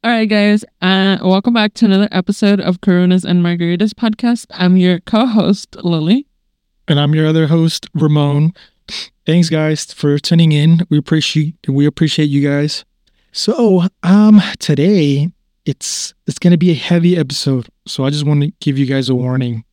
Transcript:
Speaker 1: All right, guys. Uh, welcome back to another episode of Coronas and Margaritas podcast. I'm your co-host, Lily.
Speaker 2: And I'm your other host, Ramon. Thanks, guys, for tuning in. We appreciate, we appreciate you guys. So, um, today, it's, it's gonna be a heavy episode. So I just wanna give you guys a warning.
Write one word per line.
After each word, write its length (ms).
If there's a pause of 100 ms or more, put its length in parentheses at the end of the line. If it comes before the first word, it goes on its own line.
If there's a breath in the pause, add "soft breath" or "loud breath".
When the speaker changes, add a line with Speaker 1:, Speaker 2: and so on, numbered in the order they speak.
Speaker 1:
All 60
right, 180
guys. 340 (200)
Uh, 400
welcome 320
back 180
to 120
another 260
episode 500
of 180
Coronas 460
and 180
Margaritas 460
podcast. 640
I'm 260
your 220
co-host, 840
Lily. 440 (600)
Speaker 2:
And 120
I'm 160
your 100
other 220
host, 480
Ramon. 580 (720 loud breath)
Thanks, 240
guys, 420
for 280
tuning 320
in. 300 (100)
We 80
appreciate, 560 (120)
we 200
appreciate 380
you 220
guys. 380 (460)
So, 560 (160)
um, 400 (160)
today, 720 (360)
it's, 480 (140)
it's 100
gonna 180
be 140
a 60
heavy 420
episode. 500 (200)
So 180
I 60
just 160
wanna 320
give 180
you 80
guys 240
a 60
warning. 580